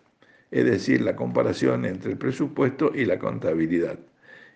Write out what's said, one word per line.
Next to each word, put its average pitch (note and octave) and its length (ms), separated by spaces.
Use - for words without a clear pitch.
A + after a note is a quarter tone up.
es B2+ 140
decir, B2 380
la G2 160
comparación A#2+ 680
entre - 300
el - 40
presupuesto C3+ 760
y C3+ 80
la F#2 160
contabilidad, E2 800